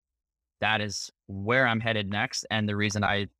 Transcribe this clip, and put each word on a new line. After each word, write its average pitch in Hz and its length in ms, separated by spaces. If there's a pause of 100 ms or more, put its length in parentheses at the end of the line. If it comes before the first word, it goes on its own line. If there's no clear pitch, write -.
(600)
that 107 180
is 104 320 (160)
where 113 400
I'm 113 140
headed 107 280
next, 104 400
and 107 200
the 104 80
reason 104 260
I 101 240 (120)